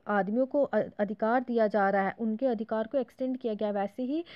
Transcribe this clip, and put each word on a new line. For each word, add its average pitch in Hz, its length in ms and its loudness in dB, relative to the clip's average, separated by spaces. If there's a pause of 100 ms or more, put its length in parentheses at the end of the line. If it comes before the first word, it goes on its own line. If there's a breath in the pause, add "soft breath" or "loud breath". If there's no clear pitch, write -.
आदमियों 208 380 2
को 277 180 2
अ-, - 260 0 (100)
अधिकार 220 480 0
दिया 226 200 2
जा 196 220 2
रहा 196 180 2
है, - 120 -4
उनके 220 260 -2
अधिकार 220 420 -2
को 277 100 -4
एक्सटेंड 254 400 -4
किया 220 160 -4
गया, 208 180 -2
वैसे 202 320 -4
ही 302 200 -2 (120 loud breath)